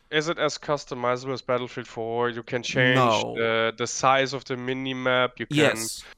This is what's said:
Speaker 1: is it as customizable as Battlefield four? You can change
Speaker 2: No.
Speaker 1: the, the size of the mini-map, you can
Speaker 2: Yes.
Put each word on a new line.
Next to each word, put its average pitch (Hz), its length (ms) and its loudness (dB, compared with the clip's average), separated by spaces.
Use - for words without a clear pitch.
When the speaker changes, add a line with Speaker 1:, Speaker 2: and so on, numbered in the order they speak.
Speaker 1:
is 151 180 0
it 170 80 -2
as 143 200 0
customizable 127 760 -4
as 120 80 -8
Battlefield 123 460 -4
four? 117 420 -4
You 120 140 -8
can 123 200 -4
change 127 320 4
Speaker 2:
No. 117 400 4
Speaker 1:
the, 113 420 2
the 120 100 -2
size 135 460 2
of 131 120 -8
the 135 100 -4
mini-map, 127 840 0
you 117 80 -4
can 147 100 -2
Speaker 2:
Yes. 113 460 0